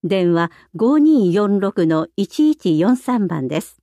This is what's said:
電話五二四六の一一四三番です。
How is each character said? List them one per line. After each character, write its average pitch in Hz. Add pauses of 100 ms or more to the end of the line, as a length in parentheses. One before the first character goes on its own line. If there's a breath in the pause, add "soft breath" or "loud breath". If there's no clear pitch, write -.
電 175
話 170 (240 soft breath)
五 240
二 294
四 202
六 190
の 160
一 302
一 175
四 208
三 247
番 156
で 151
す。 -